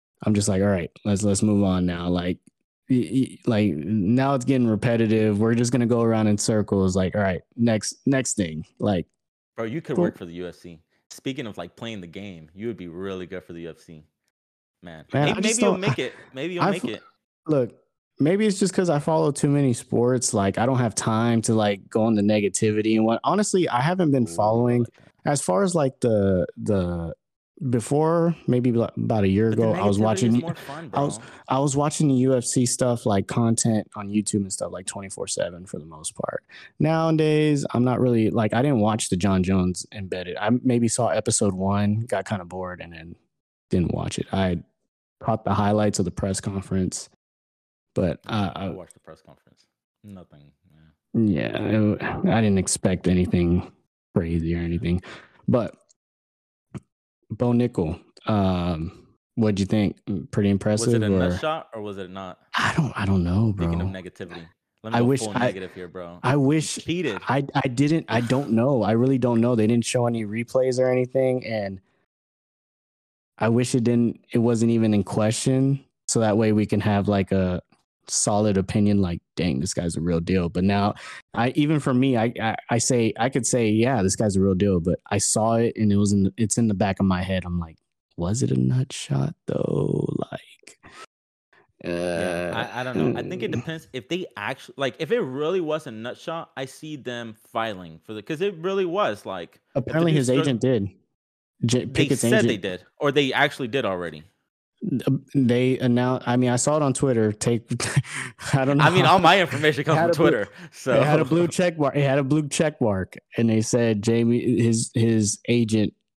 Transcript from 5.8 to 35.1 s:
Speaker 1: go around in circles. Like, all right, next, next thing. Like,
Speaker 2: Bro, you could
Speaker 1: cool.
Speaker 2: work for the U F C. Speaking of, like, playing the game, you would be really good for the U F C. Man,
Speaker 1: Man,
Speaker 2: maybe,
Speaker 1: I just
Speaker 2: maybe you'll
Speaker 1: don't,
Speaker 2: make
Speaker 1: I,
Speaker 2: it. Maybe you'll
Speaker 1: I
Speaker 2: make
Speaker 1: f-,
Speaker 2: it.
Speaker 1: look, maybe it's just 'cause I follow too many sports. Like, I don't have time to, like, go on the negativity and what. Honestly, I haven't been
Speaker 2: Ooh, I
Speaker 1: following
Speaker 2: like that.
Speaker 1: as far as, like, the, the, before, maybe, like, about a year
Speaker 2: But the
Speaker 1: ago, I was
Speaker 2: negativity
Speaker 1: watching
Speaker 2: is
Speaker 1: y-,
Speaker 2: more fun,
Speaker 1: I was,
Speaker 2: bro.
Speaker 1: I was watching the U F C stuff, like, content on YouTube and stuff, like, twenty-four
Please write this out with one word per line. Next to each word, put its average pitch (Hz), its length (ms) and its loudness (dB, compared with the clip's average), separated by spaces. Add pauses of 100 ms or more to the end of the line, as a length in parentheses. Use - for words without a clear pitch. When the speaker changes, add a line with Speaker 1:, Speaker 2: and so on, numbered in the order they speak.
Speaker 1:
go 117 140 2
around 113 260 2
in 107 120 2
circles. 98 580 0
Like, 92 180 0
all 104 80 0
right, 92 200 -2 (120)
next, 113 520 -2
next 131 280 0
thing. 80 300 -4 (140)
Like, 98 280 -2 (500)
Speaker 2:
Bro, 113 100 -6
you 139 140 -8
could 131 160 -6
Speaker 1:
cool. 175 80 2
Speaker 2:
work - 140 -4
for 98 60 -12
the 85 100 -14
U 87 140 -10
F 85 60 -14
C. 82 260 -20 (300)
Speaking 135 360 -10
of, 101 120 -12
like, 87 180 -14
playing 113 240 -12
the 87 60 -14
game, 85 480 -16
you 104 120 -12
would 113 100 -8
be 90 120 -14
really 92 380 -10
good 90 180 -14
for - 80 -18
the 85 100 -14
U 82 80 -12
F 78 80 -20
C. 80 260 -20 (760)
Man, 82 300 -18
Speaker 1:
Man, 143 140 0
Speaker 2:
maybe, 185 120 -2
Speaker 1:
I - 20 -6
just - 40 -2
Speaker 2:
maybe 220 180 0
you'll 196 100 4
Speaker 1:
don't, 185 80 -2
Speaker 2:
make 170 180 -2
Speaker 1:
I, 143 40 -4
Speaker 2:
it. 127 100 -6 (200)
Maybe 160 220 -8
you'll 170 100 0
Speaker 1:
I 196 60 2
Speaker 2:
make 185 140 -4
Speaker 1:
f-, 117 60 -6
Speaker 2:
it. 104 120 -10 (440)
Speaker 1:
look, 135 280 0 (440)
maybe 190 260 2
it's 196 140 0
just 190 160 0
'cause 180 160 2
I 147 80 2
follow 160 320 2
too 143 180 0
many 143 240 2
sports. 120 600 0
Like, 98 240 0
I 117 80 2
don't 127 120 0
have 120 180 -2
time 113 460 0
to, 113 120 0
like, 104 340 0
go 110 140 0
on 113 120 2
the 101 80 2
negativity 107 720 2
and 110 100 2
what. 113 160 0
Honestly, 185 460 0
I 120 140 0
haven't 170 280 2
been 123 180 2
Speaker 2:
Ooh, - 40 -12
I - 20 -12
Speaker 1:
following 120 460 2
Speaker 2:
like - 140 -4 (300)
that. 147 60 0
Speaker 1:
as 143 100 0
far 185 220 0
as, 175 140 0
like, 135 240 0
the, 98 460 2 (100)
the, 87 580 -2 (560)
before, 156 680 2 (100)
maybe, 123 240 2
like, 113 260 0
about 113 280 0
a 95 40 4
year 107 220 4
Speaker 2:
But 107 60 0
the 113 140 2
Speaker 1:
ago, 101 100 0
I 101 40 -2
was 101 140 2
Speaker 2:
negativity 107 40 2
Speaker 1:
watching 110 260 2
Speaker 2:
is 113 60 4
Speaker 1:
y-, 120 80 4
Speaker 2:
more 170 120 -6
fun, 147 400 -14
Speaker 1:
I 143 60 0
was, 143 180 -2
Speaker 2:
bro. 117 80 -18 (220)
Speaker 1:
I 131 100 0
was 139 180 0
watching 147 300 0
the 135 80 4
U 131 220 4
F 120 80 -2
C 127 220 0
stuff, 120 380 0
like, 101 220 2
content 113 680 0
on 101 120 -12
YouTube 104 340 0
and 95 100 -6
stuff, 90 180 -8
like, 92 160 -12
twenty-four 98 400 -10